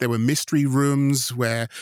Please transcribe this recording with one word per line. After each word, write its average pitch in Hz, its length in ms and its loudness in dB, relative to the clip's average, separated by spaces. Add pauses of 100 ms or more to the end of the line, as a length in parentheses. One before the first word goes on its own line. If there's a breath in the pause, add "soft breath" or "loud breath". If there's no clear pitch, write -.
there 123 80 0
were 117 100 0
mystery 143 480 0
rooms 139 640 0
where 117 360 -2 (140 loud breath)